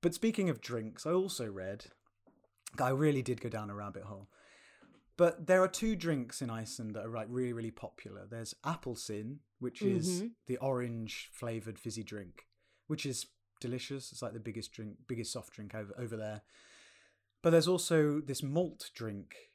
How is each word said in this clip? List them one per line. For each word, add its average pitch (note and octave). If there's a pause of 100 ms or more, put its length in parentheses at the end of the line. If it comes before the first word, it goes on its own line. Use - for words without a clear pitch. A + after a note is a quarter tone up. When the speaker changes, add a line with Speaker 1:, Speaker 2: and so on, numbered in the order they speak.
Speaker 1:
But E3+
speaking A3
of C3
drinks, A2+
I D#3
also F3+
read F#2+ (880)
that C3
I B2+
really C#3
did B2
go -
down G#2+
a G2+
rabbit G2+
hole. G2+ (880)
But E3+
there F#3
are F#3+
two A3
drinks D3+
in B2
Iceland A2
that G#2+
are, A2+
like, A2
really, B2
really A#2
popular. G2+
There's A2+ (100)
Appelsín, B2 (200)
which B2
is F3+
Speaker 2:
Mm-hmm. A3+ (200)
Speaker 1:
the B2+
orange A#2+
flavoured A2+
fizzy A2
drink, G2 (400)
which D3+
is C3 (340)
delicious. B2+
It's, -
like, A#2
the A2+
biggest A2
drink, G#2+ (120)
biggest A#2
soft -
drink G#2
over, G#2
over A2+
there. G#2+ (1000)
But E3+
there's E3
also D#3+
this C3+
malt D3+
drink. G2+ (200)